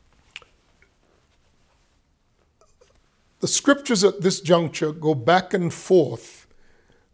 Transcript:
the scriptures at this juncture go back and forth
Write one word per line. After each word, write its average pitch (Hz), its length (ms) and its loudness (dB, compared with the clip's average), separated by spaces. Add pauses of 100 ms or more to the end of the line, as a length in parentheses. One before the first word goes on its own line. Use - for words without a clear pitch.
(3500)
the - 80 -4
scriptures 254 560 0
at 190 160 2
this 180 200 -2
juncture 160 520 0
go 156 220 -2
back 165 380 0
and 175 220 -2
forth - 720 0 (680)